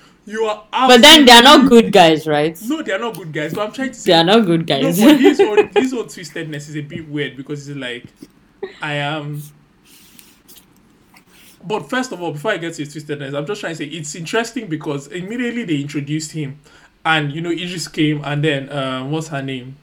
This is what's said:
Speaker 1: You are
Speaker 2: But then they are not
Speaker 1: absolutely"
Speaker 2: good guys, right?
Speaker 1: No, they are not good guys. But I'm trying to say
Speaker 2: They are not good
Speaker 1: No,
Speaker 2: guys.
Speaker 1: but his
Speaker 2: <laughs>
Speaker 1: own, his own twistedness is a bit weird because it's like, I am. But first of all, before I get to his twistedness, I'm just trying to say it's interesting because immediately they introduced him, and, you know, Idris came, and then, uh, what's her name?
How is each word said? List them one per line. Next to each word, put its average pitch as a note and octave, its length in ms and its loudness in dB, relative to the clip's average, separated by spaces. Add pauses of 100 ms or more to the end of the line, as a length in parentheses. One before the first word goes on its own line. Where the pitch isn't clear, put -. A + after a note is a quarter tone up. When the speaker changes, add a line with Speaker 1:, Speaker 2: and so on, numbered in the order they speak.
(260)
Speaker 1:
You A3 200 -6
are G#3+ 260 -6
Speaker 2:
But B3 300 6
then D4+ 240 8
they A#3+ 60 10
are A#3+ 100 10
not C#4+ 180 10
Speaker 1:
absolutely" A3+ 220 8
Speaker 2:
good F#3 100 0
guys, D#3+ 340 6
right? D3+ 360 0
Speaker 1:
No, D4+ 200 -6
they G#3+ 100 -6
are G3 60 -2
not A3+ 180 -8
good D#3 160 -14
guys. D3+ 200 -8
But G#3+ 140 -6
I'm - 60 -10
trying C4 180 -8
to - 100 -18
say G3 120 -2
Speaker 2:
They E3 60 4
are E3 60 4
not G#3 220 4
good E3+ 220 2
Speaker 1:
No, C#3 120 -2
Speaker 2:
guys. - 200 0
Speaker 1:
but C4+ 200 8
his C#4+ 200 4
Speaker 2:
<laughs> G4+ 80 4
Speaker 1:
own, G#4 280 2
his C4 160 0
own A3+ 140 -6
twistedness D#3 640 -12
is D3+ 60 -10
a D3 40 -8
bit D#3+ 280 -12
weird C#3 280 -8
because C#3 320 -12
it's C#3 100 -12
like, B2 260 -10 (760)
I D3+ 140 -6
am. D3 480 -6 (2250)
But G3+ 220 -8
first B3+ 240 -4
of F3 100 -12
all, D#3+ 100 -6
before D3 200 -6
I F#3 60 -4
get E3 160 -10
to D3+ 100 -10
his C#3+ 100 -16
twistedness, D3 420 -10
I'm D3 100 -8
just G#3 140 -8
trying E3+ 120 -8
to D#3 40 -12
say D#3+ 100 -10
it's D3+ 280 -12
interesting A3 520 -6
because D3 420 -8
immediately A#3 560 -8
they E3 160 -4
introduced D3 520 -8
him, D3 260 -10 (480)
and, D3+ 260 -2
you E3 80 -8
know, E3+ 100 -6
Idris E3+ 380 -8
came, D3+ 360 -2
and D3 200 -4
then, C#3 240 -2
uh, C3 360 -6
what's D3+ 240 -8
her C#3 140 -8
name? C3+ 400 -10